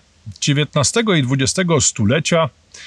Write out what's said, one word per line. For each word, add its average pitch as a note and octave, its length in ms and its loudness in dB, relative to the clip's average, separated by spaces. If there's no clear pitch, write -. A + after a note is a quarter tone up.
dziewiętnastego D#3 720 0
i D3+ 80 2
dwudziestego C#3 580 0
stulecia D3+ 680 0